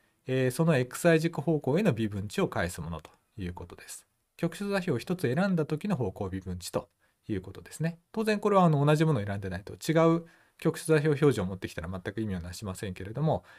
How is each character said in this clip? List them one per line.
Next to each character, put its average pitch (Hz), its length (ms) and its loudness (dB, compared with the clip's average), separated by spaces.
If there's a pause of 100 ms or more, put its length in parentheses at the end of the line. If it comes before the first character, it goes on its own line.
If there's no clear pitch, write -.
(260)
え 131 220 2
ー、 - 20 2
そ 160 140 0
の 160 140 4
エ - 20 4
ッ 127 80 -2
ク - 100 -12
ス - 100 2
ア 165 60 8
イ 160 60 4
軸 165 220 -2
方 156 180 0
向 139 180 0
へ 208 40 2
の 190 100 4
微 110 160 0
分 101 200 -4
値 - 120 -4
を - 80 2
返 90 220 -2
す - 100 -12
も 78 80 -8
の 82 140 -8
と - 80 -20 (260)
い 92 100 -8
う 87 60 -6
こ 90 140 -12
と - 100 -18
で - 100 -20
す。 - 200 -18 (320)
局 165 180 -4
所 202 120 -6
座 196 120 -2
標 170 160 -2
を - 20 -2
一 175 180 -2
つ 123 160 0
選 190 180 2
ん 180 60 2
だ 156 100 0
時 156 220 -4
の 196 80 0
方 113 140 -2
向 98 200 -6
微 95 100 -6
分 92 180 -8
値 - 140 -12
と - 160 -4 (400)
い 110 60 -2
う 95 80 -4
こ 101 100 -16
と - 80 -16
で - 120 -20
す - 100 -8
ね。 165 160 -4 (140)
当 220 120 -2
然 214 160 0
こ 214 80 0
れ 202 80 4
は 185 80 8
あ 170 60 8
の、 143 140 4
同 151 100 6
じ 156 100 4
も 160 80 2
の 120 80 0
を 101 40 -4
選 101 120 -4
ん 98 40 -4
で 95 100 -6
な 90 80 -4
い 104 40 -10
と、 - 120 -14
違 - 180 -4 (240)
う 170 80 -2 (320)
局 - 220 0
所 - 80 -12
座 156 120 6
標 147 100 2
表 143 100 2
示 135 240 6
を - 20 0
持 95 100 -4
っ 92 40 -12
て 95 100 -8
き - 60 -10
た - 80 -8
ら 85 60 -8
全 92 120 -6
く 107 220 -6
意 110 40 -2
味 95 100 -2
を 90 40 -4
な 85 140 -10
し - 100 -12
ま 92 100 -6
せ 107 140 -8
ん 92 60 -6
け 95 100 -12
れ 104 80 -10
ど 113 80 -6
も、 143 240 0 (140)